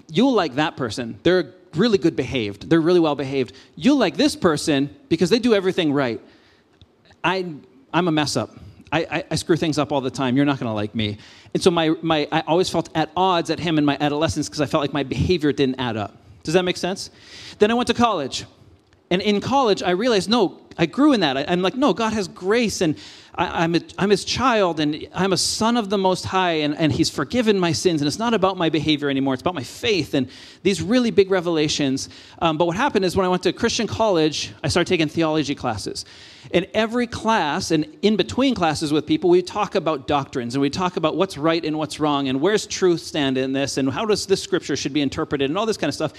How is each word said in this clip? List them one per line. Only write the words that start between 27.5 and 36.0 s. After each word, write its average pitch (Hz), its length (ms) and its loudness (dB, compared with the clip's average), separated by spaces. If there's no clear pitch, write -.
my 170 140 2
sins, 165 260 0
and 143 80 0
it's 143 100 -2
not 233 160 0
about 190 220 2
my 170 140 0
behavior 147 400 0
anymore. 135 240 0
It's 127 80 -6
about 180 120 -2
my 139 100 -8
faith," 185 500 -2
and 127 160 0
these 170 180 2
really 233 300 2
big 190 180 4
revelations. 156 800 0
Um, 160 180 0
but 170 100 2
what 170 100 -2
happened 196 260 0
is 165 140 -2
when 190 80 2
I - 20 0
went 180 160 0
to 180 80 2
Christian 226 340 -2
college, 165 680 0
I 151 60 -2
started 175 180 2
taking 160 220 0
theology 156 460 0
classes. - 500 -6